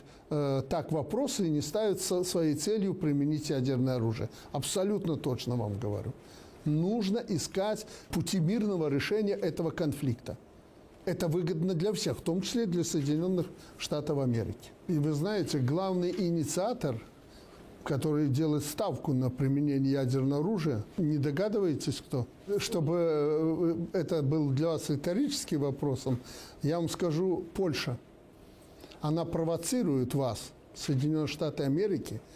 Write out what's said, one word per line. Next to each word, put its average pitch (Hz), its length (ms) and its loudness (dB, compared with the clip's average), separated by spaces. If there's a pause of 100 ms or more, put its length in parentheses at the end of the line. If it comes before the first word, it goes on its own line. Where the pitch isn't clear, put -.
(300)
э, 139 400 2
так 165 220 -2
вопросы 208 560 0
и - 20 2
не 147 120 2
ставит 190 400 0
со-, 180 220 0
своей 165 300 2
целью 196 400 0
применить 147 560 0
ядерное 131 460 2
оружие. 113 340 0 (220)
Абсолютно 190 640 0
точно 123 400 -2
вам 104 240 -2
говорю. 104 340 -4 (520)
Нужно 190 600 2
искать 208 600 -2 (240)
пути 185 280 0
мирного 185 500 2
решения 202 460 2
этого 165 360 -2
конфликта. - 640 -2 (680)
Это 180 220 -2
выгодно 170 460 0
для 185 200 0
всех, 147 260 -2
в - 20 -14
том 175 200 0
числе 233 260 0
для 170 160 2
Соединённых 160 640 0 (320)
Штатов 147 400 -2
Америки. 113 520 0 (160)
И 160 120 2
вы 151 140 2
знаете, 156 440 0
главный 180 580 2
инициатор, 170 840 0 (840)
который 151 440 2
делает 151 380 2
ставку 156 480 -2
на 127 180 2
применение 139 600 2
ядерного 135 480 2
оружия, 156 420 0 (140)
не 156 200 2
догадываетесь, 151 880 0
кто? 123 220 -4 (320)
Чтобы, 160 1300 2
э, 196 60 2
это 160 220 0
был 143 300 2
для 143 160 2
вас 160 220 0
риторическим 175 720 0
вопросом, 135 580 0 (420)
я 156 160 2
вам 165 120 0
скажу, 175 560 0 (100)
Польша. 151 420 0 (1040)
Она 156 240 0
провоцирует 165 880 0
вас, 131 380 -2 (240)
Соединённые 151 520 2
Штаты 151 360 -4
Америки, 139 580 0 (140)